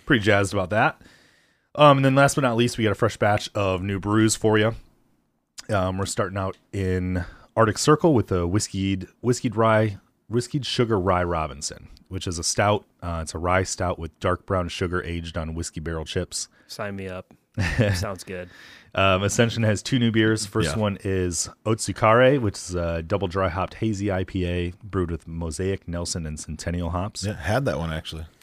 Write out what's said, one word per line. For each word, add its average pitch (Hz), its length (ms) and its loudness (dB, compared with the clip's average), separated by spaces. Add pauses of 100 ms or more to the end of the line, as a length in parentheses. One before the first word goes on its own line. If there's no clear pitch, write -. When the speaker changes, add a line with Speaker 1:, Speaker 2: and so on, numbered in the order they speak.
Speaker 1:
pretty 117 180 2
jazzed 101 280 4
about 92 180 -2
that. 117 300 2 (760)
Um, 143 220 8
and 135 60 2
then 131 100 4
last 139 220 6
but 147 60 0
not 120 140 2
least, 120 220 2
we 113 60 0
got 104 80 4
a - 40 -2
fresh 110 200 0
batch 104 380 0
of 95 280 0
new 98 180 -2
brews 107 360 4
for 107 220 4
you. 110 160 2 (960)
Um, 95 300 0
we're 98 80 -4
starting 98 320 -4
out 95 180 -6 (160)
in 92 520 -2 (320)
Arctic 107 220 2
Circle 151 360 4
with 107 160 2
a 87 160 0
whiskeyed, 95 600 -2 (120)
whiskeyed 120 360 -2
rye, 110 420 2 (300)
whiskeyed 120 380 -4
sugar 113 320 2
rye 90 260 2
Robinson, 80 640 -6 (200)
which 92 200 -8
is 85 100 -4
a 85 60 -6
stout. 104 400 2 (180)
Uh, 85 200 -6
it's - 120 -10
a 82 40 -6
rye 90 260 2
stout 90 340 -4
with 82 220 -12
dark 90 260 -2
brown 90 220 -2
sugar 87 340 -4
aged 85 340 -8
on 80 180 -6
whiskey 82 260 -8
barrel 80 240 -6
chips. - 440 -6 (200)
Speaker 2:
Sign 101 280 -8
me 95 120 -10
up. 92 260 -14 (220)
Speaker 1:
<laughs> 98 380 2
Speaker 2:
Sounds 95 300 -6
good. 90 260 -12 (460)
Speaker 1:
Um, 98 260 4
Ascension 113 400 2
has 107 200 2
two 127 180 0
new 117 100 4
beers. 110 360 4
First 85 300 0
Speaker 3:
Yeah. 107 60 0
Speaker 1:
one 101 220 -2
is 92 440 -2 (160)
Otsukare, 117 760 4
which 104 160 -2
is - 180 -10
a 85 280 -4
double 95 260 -2
dry 95 200 0
hopped 90 260 -4
hazy 101 360 -2
I 92 140 -2
P 90 220 -4
A 87 260 -2 (100)
brewed 92 280 -4
with 82 180 -8
Mosaic, 85 580 -6
Nelson, 85 400 -6
and 76 120 -8
Centennial 85 520 -6
hops. 92 340 -6
Speaker 3:
Yeah, 104 100 -4
had 104 320 -2
that 76 120 -2
one 80 140 -4
actually. 80 340 -10 (160)